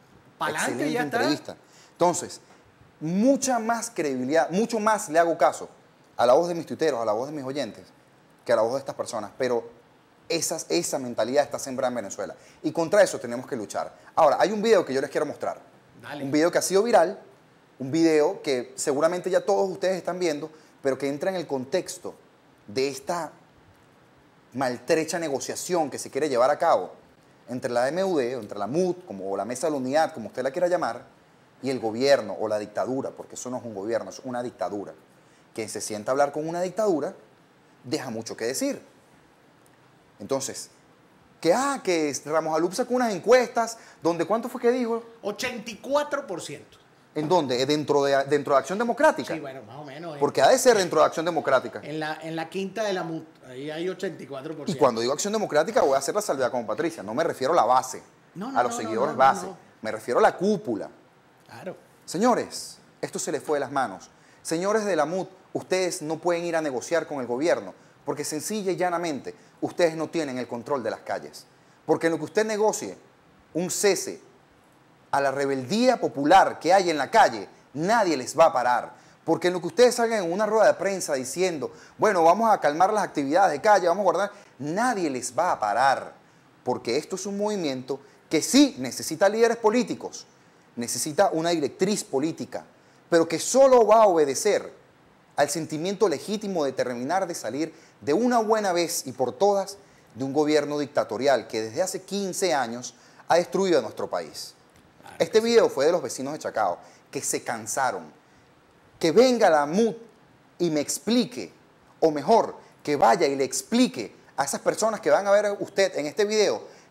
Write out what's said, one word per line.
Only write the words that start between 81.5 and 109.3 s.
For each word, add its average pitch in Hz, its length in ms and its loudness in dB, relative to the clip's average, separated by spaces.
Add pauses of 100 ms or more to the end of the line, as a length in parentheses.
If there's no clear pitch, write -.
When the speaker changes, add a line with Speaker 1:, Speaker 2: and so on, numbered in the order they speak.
Speaker 2:
bueno, 185 260 4
vamos 208 280 6
a 190 100 4
calmar 165 320 2
las 208 120 0
actividades 156 480 2
de 143 80 -4
calle, 196 280 4
vamos 180 140 2
a - 20 0
guardar, 185 280 2 (260)
nadie 185 520 -2
les 123 260 -8
va 165 160 2
a - 60 -2
parar. 110 540 2 (520)
Porque 120 320 -2
esto 156 200 -6
es 185 100 -8
un 202 120 -8
movimiento 151 600 -4 (300)
que 151 140 2
sí 247 360 4
necesita 135 500 -2
líderes 220 280 2
políticos, 214 720 0 (500)
necesita 147 560 0
una 165 180 0
directriz 175 540 0
política, 135 600 -4 (440)
pero 165 180 4
que 165 120 -2
solo 254 480 6
va 220 160 8
a 214 40 8
obedecer 147 640 2 (640)
al 143 120 2
sentimiento 170 600 -2
legítimo 185 560 -4
de 135 80 -2
terminar 131 540 -2
de 170 80 -6
salir 147 400 -6 (260)
de 110 120 -2
una 240 280 2
buena 208 320 2
vez 170 340 -2
y 131 60 -8
por 123 200 -2
todas 196 460 0 (360)
de 113 100 -6
un 135 80 -4
gobierno 147 460 2
dictatorial 123 680 0
que 110 160 -4
desde 110 200 -4
hace 185 200 -6
quince 190 500 -4
años 123 420 -4 (340)
ha 156 80 4
destruido 175 420 2
a 123 40 2
nuestro 107 280 -8
país. 87 440 -8 (460)
Speaker 1:
Claro - 180 -20
Speaker 2:
Este 190 220 2
Speaker 1:
que 226 60 2
sí. 233 60 2
Speaker 2:
video 202 160 8
fue 139 180 0
de 165 60 6
los 170 100 0
vecinos 135 300 -8
de 151 80 -10
Chacao, 98 380 -2 (320)
que 139 120 -8
se - 200 -4
cansaron. 110 640 -4 (920)
Que 165 140 2
venga 226 380 6